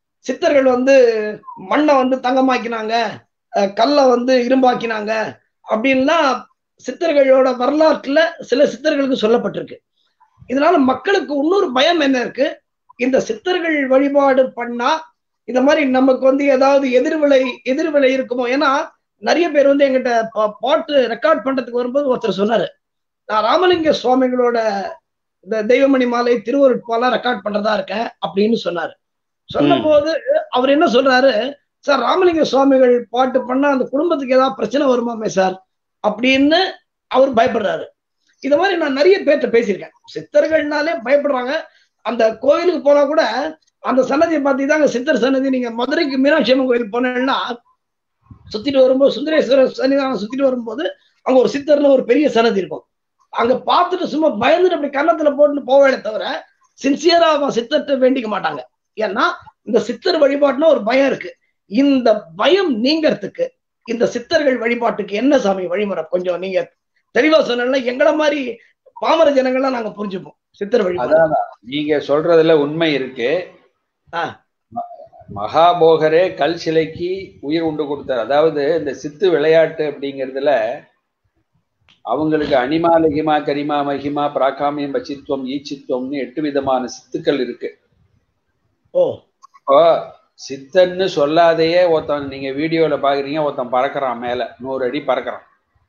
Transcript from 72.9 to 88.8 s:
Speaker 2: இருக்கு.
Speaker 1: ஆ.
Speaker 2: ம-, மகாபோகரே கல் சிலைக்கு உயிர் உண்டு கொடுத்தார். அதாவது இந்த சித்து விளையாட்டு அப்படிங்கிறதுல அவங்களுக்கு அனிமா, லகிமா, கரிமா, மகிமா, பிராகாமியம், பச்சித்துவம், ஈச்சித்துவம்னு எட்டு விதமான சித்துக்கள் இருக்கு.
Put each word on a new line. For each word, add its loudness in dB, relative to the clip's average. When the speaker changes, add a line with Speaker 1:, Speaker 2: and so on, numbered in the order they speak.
Speaker 2:
இருக்கு. -4
Speaker 1:
ஆ. -8
Speaker 2:
ம-, -14
மகாபோகரே 2
கல் -2
சிலைக்கு -4
உயிர் -4
உண்டு -4
கொடுத்தார். -6
அதாவது 0
இந்த -6
சித்து -4
விளையாட்டு 2
அப்படிங்கிறதுல -4
அவங்களுக்கு -2
அனிமா, 2
லகிமா, 0
கரிமா, -4
மகிமா, -4
பிராகாமியம், -2
பச்சித்துவம், -8
ஈச்சித்துவம்னு -8
எட்டு -8
விதமான -2
சித்துக்கள் -6
இருக்கு. -8